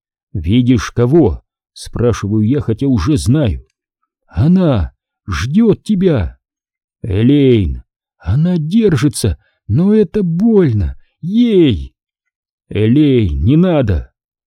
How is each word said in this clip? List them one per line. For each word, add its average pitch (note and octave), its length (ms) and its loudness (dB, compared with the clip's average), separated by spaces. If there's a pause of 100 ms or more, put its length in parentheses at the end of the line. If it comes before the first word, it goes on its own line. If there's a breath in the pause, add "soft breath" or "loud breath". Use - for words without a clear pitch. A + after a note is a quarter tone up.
(320)
«Видишь A#2 600 0
кого?» B2 500 0 (320)
спрашиваю G#2+ 720 -2
я, C3 160 0
хотя A#2 260 -4
уже C3 300 0
знаю. A#2 480 -2 (640)
«Она C#3 680 0 (340)
ждет C#3+ 560 0
тебя!» E3+ 540 -2 (640)
«Элейн!» A2+ 800 2 (340)
«Она D#3+ 400 -2
держится, D3+ 840 -2 (260)
но F3 260 0
это G#3+ 300 0
больно! E3 760 0 (220)
Ей!» F3 720 0 (720)
«Элейн, A2 760 0
не A#2+ 140 2
надо!» C#3+ 580 0 (340)